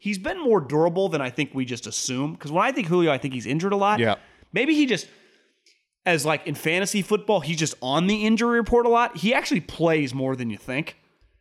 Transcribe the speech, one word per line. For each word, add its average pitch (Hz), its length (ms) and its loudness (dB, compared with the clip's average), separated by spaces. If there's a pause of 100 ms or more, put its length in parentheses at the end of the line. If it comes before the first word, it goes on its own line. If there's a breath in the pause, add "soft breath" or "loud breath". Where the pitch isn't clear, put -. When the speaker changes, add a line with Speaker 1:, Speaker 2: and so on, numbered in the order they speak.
Speaker 1:
he's 202 180 -6
been 330 240 -6
more 233 160 4
durable 165 500 2
than 160 120 -2
I 127 100 -4
think 139 240 -4
we 131 100 -2
just 120 220 -8
assume. 131 480 -4
'Cause 143 160 -12
when 180 140 2
I 262 80 0
think 233 160 -4
Julio, 170 240 4
I 131 60 0
think 131 160 -6
he's 113 120 -8
injured 160 260 -2
a 202 40 0
lot. 202 240 2
Speaker 2:
Yeah. 110 160 2 (360 soft breath)
Speaker 1:
Maybe 269 220 2
he 302 120 4
just, 202 200 -2 (1000 soft breath)
as, 160 220 2
like, 156 220 0
in 147 80 -4
fantasy 190 460 0
football, 208 360 2
he's 156 180 -2
just 151 240 -2
on 147 280 0
the 214 180 0
injury 233 320 2
report 240 260 2
a 240 40 4
lot. 233 300 2
He 202 140 2
actually 262 280 0
plays 156 520 0
more 131 220 -2
than 123 160 -4
you 101 60 -6
think. 131 400 -8 (440)